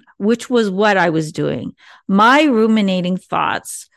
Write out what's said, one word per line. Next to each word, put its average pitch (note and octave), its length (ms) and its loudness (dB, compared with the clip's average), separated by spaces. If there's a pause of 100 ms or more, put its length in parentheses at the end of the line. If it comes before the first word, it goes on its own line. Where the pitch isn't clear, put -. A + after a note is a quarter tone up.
(180)
which A3+ 300 -2
was A3+ 220 0
what G3+ 260 0
I F3 140 2
was D#3 220 -2
doing. D3 420 -6 (340)
My A3+ 360 4
ruminating G#3+ 720 0
thoughts, - 800 -6